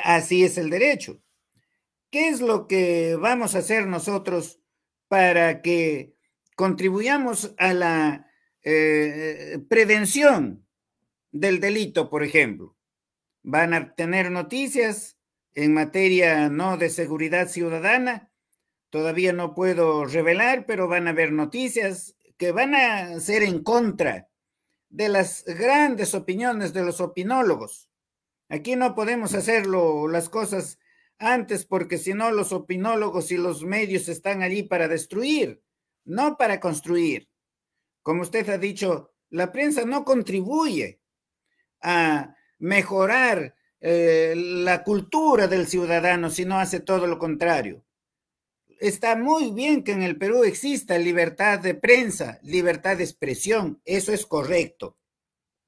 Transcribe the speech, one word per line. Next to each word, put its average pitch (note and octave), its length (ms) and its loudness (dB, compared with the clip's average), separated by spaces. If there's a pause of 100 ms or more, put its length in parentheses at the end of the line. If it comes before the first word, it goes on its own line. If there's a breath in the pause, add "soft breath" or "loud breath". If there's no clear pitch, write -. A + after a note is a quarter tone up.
así E3+ 400 4
es F3+ 120 0
el D#3+ 120 -2
derecho. A#3 520 -2 (880)
¿Qué D#4 200 0
es C4+ 100 -2
lo A3 260 0
que E3+ 520 2
vamos A3+ 380 0
a - 20 0
hacer G3+ 300 0
nosotros F3+ 720 -4 (480)
para E3+ 520 4
que D#3+ 540 -2 (400)
contribuyamos G#3 1000 0
a F#3 160 2
la, D#3+ 580 0 (320 soft breath)
eh, D3+ 960 0 (100)
prevención G#3+ 960 4 (680)
del F3+ 260 0
delito, G3 500 -2
por D3+ 140 -2
ejemplo? B2+ 540 0 (640)
Van E3 300 0
a D3+ 220 -4
tener F3+ 360 -2
noticias A3 840 -4 (360)
en D3+ 200 2
materia, D#3+ 760 2
¿no? F3 300 -2
de F3 120 0
seguridad E3 600 -2
ciudadana. G3 800 -2 (580)
Todavía E3 440 0
no F3 200 -4
puedo E3 520 2
revelar, F3+ 600 2
pero F#3+ 220 -2
van F3 200 0
a - 20 -2
haber D#3+ 240 2
noticias G3 800 -2 (240)
que F3 140 -2
van C4 240 0
a G3+ 440 0
ser G#3 220 0
en F3+ 220 0
contra F#3 640 0 (600)
de G#3 200 -2
las G3 360 0
grandes A#3 680 2
opiniones G3+ 580 -2
de F#3 120 -2
los F3 180 -4
opinólogos. F3+ 880 -2 (580)
Aquí D#3 280 -4
no B3+ 180 0
podemos A3 400 -2
hacerlo, F#3 720 0
las E3+ 220 -2
cosas G3+ 480 -6 (400)
antes, A3 480 -2
porque F3 320 -2
si F#3+ 160 -4
no, A3 160 -2
los G#3 240 -2
opinólogos F#3 800 -2
y F3+ 60 -2
los E3 280 -4
medios F#3+ 420 -2
están F#3+ 360 -4
allí F#3+ 180 -2
para F3+ 260 0
destruir, G3+ 760 -2 (420)
no B3+ 320 -2
para G#3 220 0
construir. E3 680 -2 (760)
Como E3 180 -2
usted G3+ 280 -4
ha G3 100 -2
dicho, F#3+ 560 -4 (160)
la F3+ 200 -4
prensa C#4+ 320 0
no C#4 220 -4
contribuye G3+ 960 -2 (800)
a D#3+ 540 0 (240 soft breath)
mejorar, G3 960 2 (240)
eh, E3 560 4
la F3+ 480 -2
cultura G#3+ 640 2
del F3+ 180 2
ciudadano, E3+ 640 0
sino F#3 300 -2
hace F#3+ 200 -2
todo F3+ 280 0
lo E3 100 -2
contrario. D#3 640 -2 (960)
Está G#3+ 360 0
muy C4 360 0
bien C4 320 0
que G3+ 80 -4
en F#3+ 120 0
el E3 160 -2
Perú A3+ 240 2
exista G#3+ 560 0
libertad F3 580 2
de F3 160 -2
prensa, G#3+ 680 2
libertad F3 540 0
de F3 80 -2
expresión, D#3 800 -2
eso G#3 280 -2
es F#3+ 140 -2
correcto. D3+ 720 -2 (720)